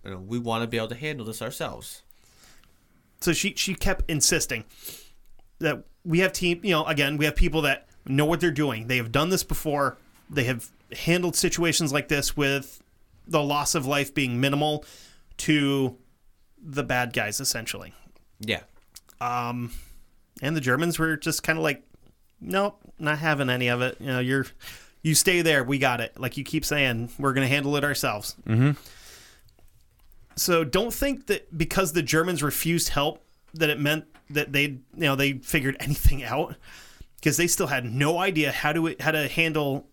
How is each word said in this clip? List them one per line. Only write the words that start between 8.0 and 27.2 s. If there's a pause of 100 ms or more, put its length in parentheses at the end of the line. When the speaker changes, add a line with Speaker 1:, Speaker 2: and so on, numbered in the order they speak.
Speaker 2:
know
what
they're
doing.
They
have
done
this
before. (320)
They
have (340)
handled
situations
like
this
with (460)
the
loss
of
life
being
minimal (520)
to (640)
the
bad
guys,
essentially. (500)
Speaker 1:
Yeah. (580)
Speaker 2:
Um, (680)
and
the
Germans
were
just
kinda
like, (560)
"Nope, (180)
not
having
any
of
it.
You
know,
you're, (560)
you
stay
there.
We
got
it.
Like
you
keep
saying,
we're